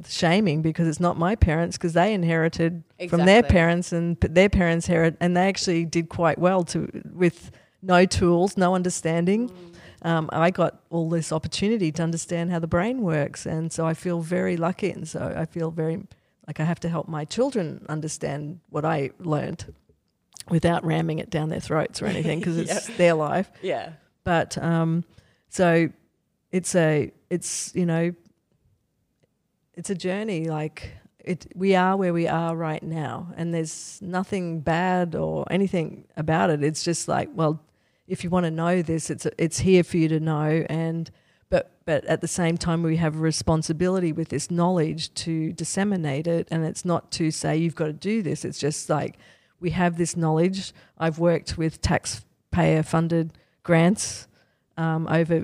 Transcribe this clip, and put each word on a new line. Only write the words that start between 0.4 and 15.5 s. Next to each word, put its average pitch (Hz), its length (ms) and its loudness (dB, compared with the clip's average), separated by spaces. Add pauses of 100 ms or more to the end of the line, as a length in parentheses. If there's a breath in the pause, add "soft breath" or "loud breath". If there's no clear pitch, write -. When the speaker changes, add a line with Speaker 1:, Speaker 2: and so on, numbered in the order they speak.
Speaker 1:
because 160 240 2
it's 156 140 0
not 175 180 0
my 180 160 0
parents, 170 440 2
'cause 170 160 -2
they 190 200 4
inherited 165 720 0 (240)
from 175 160 4
their 196 160 10
Speaker 2:
Exactly. - 180 6
Speaker 1:
parents, 170 340 2
and 170 280 0
p-, - 80 2
their 180 220 6
parents 170 380 2
inherit, 165 320 4
and 180 160 2
they 185 120 4
actually 175 360 0
did 165 260 -2
quite 165 280 2
well 180 260 2
to, 160 240 -4 (240)
with 175 380 0 (320 soft breath)
no 185 240 6
tools, 175 500 2
no 185 200 2
understanding. 180 720 0
Speaker 2:
Mm. - 60 -20 (480 loud breath)
Speaker 1:
Um, 165 300 0
I 165 180 2
got - 400 -2
all 165 180 -2
this 165 240 -2
opportunity 190 600 -2
to 170 100 -4
understand 170 480 -4
how 175 80 -2
the 165 80 -4
brain 208 340 0
works, 156 460 -2
and 160 260 -4
so 160 140 -2
I 160 80 0
feel 170 260 -4
very 180 380 -2
lucky, 175 320 -2
and - 180 -10
so 165 260 -6
I 165 120 -4
feel 165 240 -6